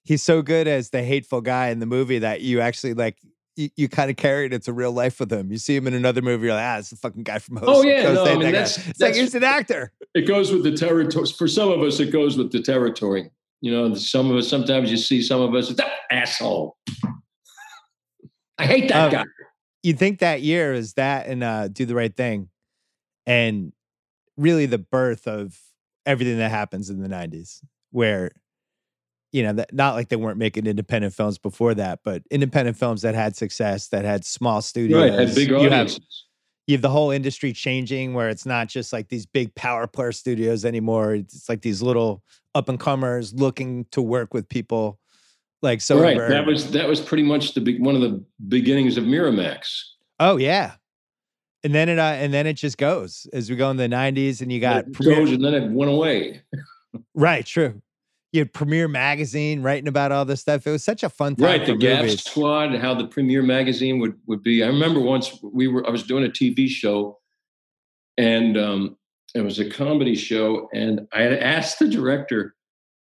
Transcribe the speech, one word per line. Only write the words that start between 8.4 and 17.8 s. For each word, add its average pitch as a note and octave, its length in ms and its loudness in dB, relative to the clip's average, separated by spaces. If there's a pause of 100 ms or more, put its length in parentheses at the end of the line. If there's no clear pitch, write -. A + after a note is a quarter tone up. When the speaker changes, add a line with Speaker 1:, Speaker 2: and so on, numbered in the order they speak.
Speaker 1:
that F#3+ 60 2
Speaker 2:
that's, - 200 -2
Speaker 1:
guy. - 120 -10
It's - 120 -8
like, A3+ 120 4
Speaker 2:
that's A3+ 60 -2
Speaker 1:
he's B3+ 160 2
an A#3+ 100 0
actor. A3+ 480 0 (200)
Speaker 2:
It D#3+ 140 2
goes G3 240 2
with F#3 120 2
the D3+ 120 2
territory. E3 500 0 (120)
For E3+ 100 0
some G#3 240 2
of D#3+ 100 2
us, D3 200 0
it C#3+ 100 -2
goes D3 260 2
with B2+ 140 -2
the A#2 100 0
territory. A#2 680 0 (300)
You A#2+ 100 -2
know, A#2 240 2
some C3 340 0
of B2 60 4
us, A#2+ 140 0
sometimes C3 420 0
you A#2 60 2
see A#2+ 240 2
some B2+ 200 0
of A#2+ 140 2
us, B2 180 0
"That - 160 0 (220)
asshole. A#2+ 640 -2 (1800)